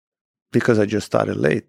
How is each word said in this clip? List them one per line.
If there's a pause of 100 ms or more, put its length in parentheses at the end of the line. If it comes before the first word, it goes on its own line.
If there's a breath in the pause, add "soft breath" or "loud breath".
(540)
Because
I
just
started
late.